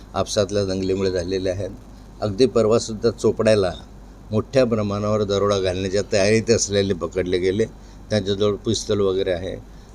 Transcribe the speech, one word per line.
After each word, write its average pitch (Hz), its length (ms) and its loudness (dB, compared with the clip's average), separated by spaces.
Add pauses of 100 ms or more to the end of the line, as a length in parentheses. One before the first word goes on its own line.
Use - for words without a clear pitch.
(140)
आपसातल्या 101 520 -2
दंगलीमुळे 95 460 -2
झालेले 92 380 -2
आहेत. 92 200 -4 (520)
अगदी 104 240 2
परवासुद्धा 110 640 2
चोपड्याला 107 640 2 (600)
मोठ्या 113 340 2
प्रमाणावर 104 580 0
दरोडा 98 360 2
घालण्याच्या 95 420 0 (100)
तयारीत 107 380 4
असलेले 101 440 2
पकडले 90 440 -2
गेले, 95 280 2 (440)
त्यांच्याजवळ 101 460 0
पिस्तूल 104 460 -2
वगैरे 95 300 0
आहे. 90 240 -4 (400)